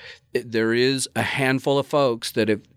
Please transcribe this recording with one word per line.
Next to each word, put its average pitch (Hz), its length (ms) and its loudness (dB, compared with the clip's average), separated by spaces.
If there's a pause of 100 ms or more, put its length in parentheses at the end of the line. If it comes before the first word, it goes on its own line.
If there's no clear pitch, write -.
(340)
it, 120 180 -4
there 113 220 2
is 127 420 2
a 113 60 -2
handful 135 580 0
of 135 80 -4
folks 131 460 0
that 110 160 0
if, 104 100 2 (180)